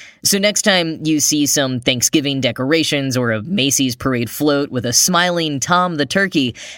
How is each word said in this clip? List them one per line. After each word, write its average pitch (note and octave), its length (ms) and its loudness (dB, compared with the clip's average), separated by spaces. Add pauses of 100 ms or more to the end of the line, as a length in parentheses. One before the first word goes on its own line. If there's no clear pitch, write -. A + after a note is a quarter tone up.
(240)
So G3+ 140 2
next G3+ 240 0
time E3 420 0
you D#3 160 2
see D3 240 2
some C3 360 0
Thanksgiving C3+ 600 0
decorations C3+ 760 0
or A#2+ 140 2
a A2 120 0
Macy's C3+ 520 0
parade B2 360 -2
float C#3+ 400 0
with B2 160 -4
a A#2 60 -2
smiling E3+ 680 0
Tom F3+ 360 0
the C#3+ 100 0
turkey, E3+ 500 0 (220)